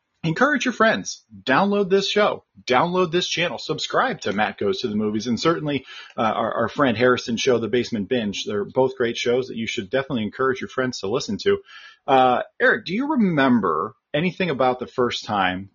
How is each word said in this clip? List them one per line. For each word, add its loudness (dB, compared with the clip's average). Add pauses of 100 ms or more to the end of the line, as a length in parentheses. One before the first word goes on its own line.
(240)
Encourage 2
your -2
friends. 0 (220)
Download 2
this 2
show. 0 (200)
Download 2
this -2
channel. -4
Subscribe -4
to -2
Matt -2
Goes -2
to -4
the -4
Movies. -2
And 0
certainly, -2 (320)
uh, -2
our, 0
our 0
friend 0
Harrison 2
show, 2
The -4
Basement -2
Binge. -2
They're -4
both 2
great 0
shows 0
that -10
you -6
should -6
definitely -2
encourage -2
your -8
friends -4
to -4
listen -4
to. 4 (480)
Uh, 4 (180)
Eric, 2
do -6
you -2
remember 2 (180)
anything -2
about 0
the -8
first -2
time -2